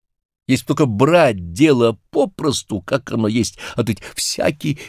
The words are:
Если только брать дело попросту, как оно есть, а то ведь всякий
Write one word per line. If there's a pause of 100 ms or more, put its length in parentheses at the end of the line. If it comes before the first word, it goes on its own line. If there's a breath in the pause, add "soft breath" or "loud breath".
(460)
Если
только
брать
дело (100)
попросту,
как
оно
есть, (180 loud breath)
а
то
ведь (140 loud breath)
всякий (100)